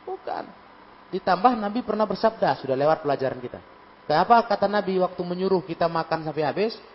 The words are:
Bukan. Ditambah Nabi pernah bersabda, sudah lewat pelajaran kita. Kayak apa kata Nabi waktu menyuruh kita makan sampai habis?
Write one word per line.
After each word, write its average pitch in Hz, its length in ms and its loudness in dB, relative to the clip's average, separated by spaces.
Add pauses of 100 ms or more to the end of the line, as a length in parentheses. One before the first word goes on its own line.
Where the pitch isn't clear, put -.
Bukan. - 400 -10 (720)
Ditambah 196 400 4
Nabi 214 240 -4
pernah 214 240 -2
bersabda, 202 560 0
sudah 135 140 -2
lewat 147 320 0
pelajaran 127 320 -2
kita. 117 220 -12 (440)
Kayak 170 240 2
apa 233 80 8 (140)
kata 202 180 2
Nabi 190 320 0
waktu 180 240 -2
menyuruh 180 400 0
kita 170 240 -2
makan 160 400 -2
sampai 151 160 -2
habis? 180 320 -2 (180)